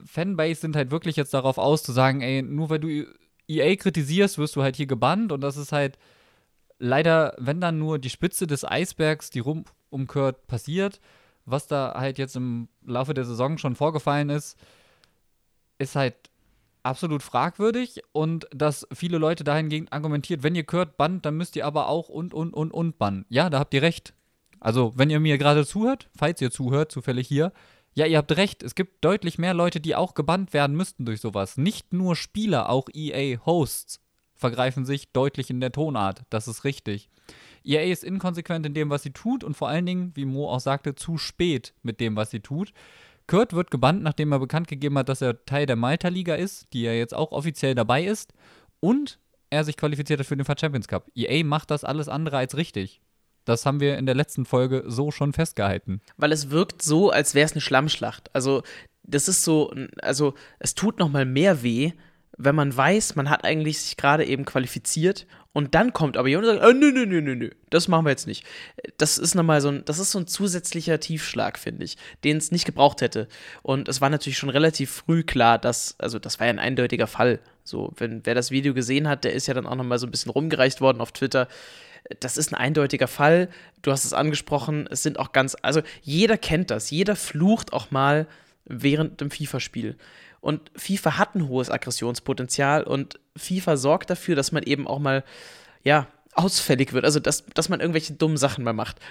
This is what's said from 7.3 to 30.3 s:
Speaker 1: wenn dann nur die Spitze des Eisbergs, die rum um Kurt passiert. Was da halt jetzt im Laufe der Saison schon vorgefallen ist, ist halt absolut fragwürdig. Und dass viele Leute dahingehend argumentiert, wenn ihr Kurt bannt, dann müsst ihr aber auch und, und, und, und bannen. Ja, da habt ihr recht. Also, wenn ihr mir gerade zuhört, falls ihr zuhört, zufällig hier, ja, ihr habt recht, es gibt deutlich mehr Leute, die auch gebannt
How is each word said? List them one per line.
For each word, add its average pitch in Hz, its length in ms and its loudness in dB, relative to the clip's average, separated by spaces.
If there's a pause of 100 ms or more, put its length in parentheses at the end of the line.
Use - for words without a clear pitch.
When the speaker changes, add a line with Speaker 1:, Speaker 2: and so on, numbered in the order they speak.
Speaker 1:
wenn 143 220 -2
dann 170 180 0
nur 156 220 -2
die 127 100 -6
Spitze - 380 -4
des 143 160 -2
Eisbergs, 156 680 -2
die 127 80 -6
rum 147 260 -4 (240)
um 135 180 -6
Kurt 135 400 -2
passiert. 175 540 -4 (440)
Was 131 220 -4
da 139 300 -2
halt 135 220 -4
jetzt 135 180 -6
im 120 320 -6 (160)
Laufe 131 280 -2
der 131 120 -4
Saison 123 320 -2
schon 127 180 -2
vorgefallen 147 540 0
ist, 147 280 -4 (1200)
ist 139 200 -6
halt 131 180 0 (680)
absolut 143 380 -2
fragwürdig. 214 800 -2 (120)
Und 160 420 -2
dass 151 380 0
viele 170 240 -4
Leute 160 260 0
dahingehend 151 480 -2
argumentiert, 151 520 -4
wenn 160 120 2
ihr 160 80 -2
Kurt 170 320 -2
bannt, 165 300 0
dann 151 100 -2
müsst 170 220 -6
ihr 143 80 -2
aber 147 240 -2
auch 165 180 -2
und, 175 260 -10
und, 165 200 -6
und, 156 180 -4
und 165 260 -2
bannen. 98 300 -2
Ja, 151 220 2
da 139 100 0
habt 143 140 -4
ihr 135 80 2
recht. - 320 -2 (480)
Also, 117 340 2
wenn 139 140 4
ihr 151 100 2
mir 151 180 4
gerade 147 280 4
zuhört, 233 500 -2
falls 165 240 0
ihr 127 100 0
zuhört, 139 440 0
zufällig 127 340 -4
hier, 151 240 0 (440)
ja, 156 120 2
ihr 156 100 4
habt 151 180 2
recht, 196 280 0
es 123 100 -10
gibt - 320 -4
deutlich 175 320 0
mehr 180 160 0
Leute, 170 260 0
die 156 160 -2
auch 180 200 -2
gebannt 170 360 0